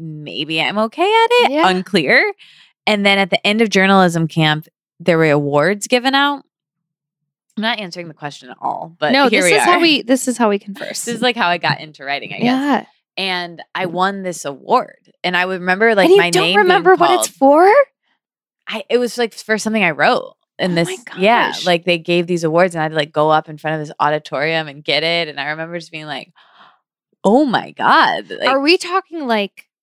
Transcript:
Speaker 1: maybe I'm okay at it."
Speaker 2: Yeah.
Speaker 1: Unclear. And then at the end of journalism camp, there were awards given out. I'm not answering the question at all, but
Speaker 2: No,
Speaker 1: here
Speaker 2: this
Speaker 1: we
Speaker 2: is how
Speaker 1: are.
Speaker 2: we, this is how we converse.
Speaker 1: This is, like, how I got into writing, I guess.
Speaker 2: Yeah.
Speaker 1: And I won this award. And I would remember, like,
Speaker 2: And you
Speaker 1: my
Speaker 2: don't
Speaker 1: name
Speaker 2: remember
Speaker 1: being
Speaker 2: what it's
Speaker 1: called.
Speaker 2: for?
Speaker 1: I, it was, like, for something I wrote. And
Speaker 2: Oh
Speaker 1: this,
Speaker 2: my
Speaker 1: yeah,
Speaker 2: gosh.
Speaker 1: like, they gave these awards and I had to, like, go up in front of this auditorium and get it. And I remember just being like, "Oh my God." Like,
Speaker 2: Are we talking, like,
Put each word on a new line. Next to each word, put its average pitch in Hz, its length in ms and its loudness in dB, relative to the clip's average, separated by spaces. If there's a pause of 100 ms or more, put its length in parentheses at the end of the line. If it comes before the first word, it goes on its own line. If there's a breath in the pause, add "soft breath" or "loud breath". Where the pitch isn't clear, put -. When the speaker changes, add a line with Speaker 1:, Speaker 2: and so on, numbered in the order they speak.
(240)
Speaker 1:
maybe 147 360 -6
I'm 156 200 -2
okay 226 240 -4
at 453 260 2 (160)
it." 254 60 0
Speaker 2:
Yeah. 302 180 2
Speaker 1:
Unclear. 190 640 0 (540 soft breath)
And 202 180 0
then 196 140 4
at 190 100 0
the - 160 -2
end 214 160 2
of 220 80 2
journalism 185 580 4
camp, 156 380 0 (340)
there 170 200 2
were 160 100 4
awards 147 580 0
given 247 280 0
out. 285 280 0 (1120)
I'm 208 60 -8
not 220 180 -2
answering 175 280 -12
the 156 80 -16
question 143 340 -14
at - 120 -20
all, 165 380 -8
but 151 140 0
Speaker 2:
No, 277 160 4
Speaker 1:
here 202 120 2
Speaker 2:
this 175 100 4
Speaker 1:
we - 60 4
Speaker 2:
is - 60 2
how - 100 4
Speaker 1:
are. 339 60 2
Speaker 2:
we, 320 240 2
this 254 240 -2
is 240 100 -4
how 226 120 2
we 202 100 0
converse. - 460 -12
Speaker 1:
This 233 100 -6
is, 220 80 -8
like, 247 120 0
how 202 140 0
I 175 80 0
got 165 240 -4
into 151 240 -20
writing, 135 260 -8
I 98 60 -12
guess. 107 80 -6
Speaker 2:
Yeah. 262 400 -2 (320)
Speaker 1:
And 180 460 -8 (100)
I 180 140 -4
won 185 340 -4
this 180 240 -8
award. 143 680 -6 (120)
And 180 120 -2
I 180 80 0
would 185 180 -4
remember, 196 340 2
like, 190 100 4
Speaker 2:
And 339 60 6
you 392 100 6
Speaker 1:
my 175 80 2
Speaker 2:
don't 180 140 2
Speaker 1:
name 381 140 0
Speaker 2:
remember 370 380 4
Speaker 1:
being - 40 4 (100)
Speaker 2:
what 359 180 2
it's - 80 -16
Speaker 1:
called. 294 320 4
Speaker 2:
for? 523 160 6 (840)
Speaker 1:
I, 214 240 -10
it 233 80 2
was, 240 180 -4
like, 233 160 -2
for - 240 -4
something 214 260 -2
I 175 60 2
wrote. 156 460 0 (240)
And 180 140 -2
Speaker 2:
Oh - 20 -2
Speaker 1:
this, 170 140 2
Speaker 2:
my 190 300 -12
Speaker 1:
yeah, 214 280 2
Speaker 2:
gosh. - 180 -8
Speaker 1:
like, 175 200 0
they 175 120 0
gave 175 300 -2
these 175 160 -2
awards 170 320 2
and 160 60 -4
I - 20 -2
had 156 80 -2
to, 156 40 -8
like, 156 160 -4
go 156 200 0
up 156 180 0
in 151 80 -14
front 156 240 -6
of 147 60 -10
this 156 120 -16
auditorium 151 680 -4
and 147 160 -18
get 151 180 -2
it. 165 260 -2
And 139 120 -12
I 139 80 -8
remember 160 320 -10
just 160 120 -20
being 156 140 -14
like, 143 260 -12 (920 soft breath)
"Oh 233 200 4
my 156 280 -2
God." 208 580 0
Like, - 200 -6
Speaker 2:
Are 269 120 0
we 330 160 2
talking, 349 480 -6
like, 214 420 -4 (140)